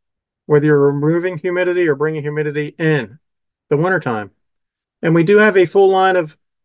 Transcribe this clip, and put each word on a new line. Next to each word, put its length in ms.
whether 220
you're 220
removing 480
humidity 480
or 100
bringing 260
humidity 580
in 400
the 60
wintertime. 560
And 120
we 120
do 100
have 220
a 80
full 240
line 260
of 220